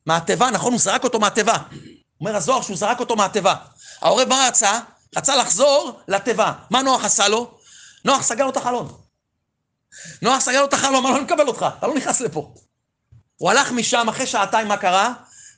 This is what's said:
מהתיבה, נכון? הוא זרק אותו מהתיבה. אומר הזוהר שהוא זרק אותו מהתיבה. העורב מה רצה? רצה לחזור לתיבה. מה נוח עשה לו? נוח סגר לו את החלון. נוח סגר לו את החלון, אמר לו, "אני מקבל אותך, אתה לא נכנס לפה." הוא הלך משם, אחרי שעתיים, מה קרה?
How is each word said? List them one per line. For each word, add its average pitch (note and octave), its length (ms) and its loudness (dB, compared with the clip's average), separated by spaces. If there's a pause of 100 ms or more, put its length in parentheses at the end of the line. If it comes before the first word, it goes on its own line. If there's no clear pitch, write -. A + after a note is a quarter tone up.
מהתיבה, E3 440 0
נכון? G#3+ 220 0
הוא A#3 80 0
זרק G3+ 240 0
אותו A3+ 160 0
מהתיבה. G#3 380 2 (640)
אומר G#3 140 -4
הזוהר A#3 260 0
שהוא F#3+ 160 -10
זרק G#3+ 220 -2
אותו A#3+ 160 -2
מהתיבה. F#3+ 400 2 (460)
העורב G#3 260 4
מה C4 200 2
רצה? A3 320 2 (360)
רצה - 200 0
לחזור C#4 720 2
לתיבה. G3 460 0 (160)
מה B3 120 2
נוח C4 240 0
עשה G3+ 220 0
לו? A#3 300 -2 (480)
נוח C4 180 2
סגר A#3 200 -2
לו C4 80 0
את C4+ 60 -4
החלון. A#3+ 340 -4 (1300)
נוח B3+ 180 2
סגר C4 220 0
לו C#4 60 2
את C#4 60 0
החלון, C#4 220 0
אמר C4 140 2
לו, B3+ 60 2
"אני C#4 80 0
מקבל D4+ 240 2
אותך, G#3+ 180 -4 (140)
אתה G3 80 -2
לא D4 80 -2
נכנס C4 260 -2
לפה." D#3+ 320 -8 (840)
הוא E3 140 0
הלך C4+ 200 2
משם, A#3 380 0
אחרי B3 180 -6
שעתיים, A3 400 0
מה G3+ 100 0
קרה? G3+ 360 2 (440)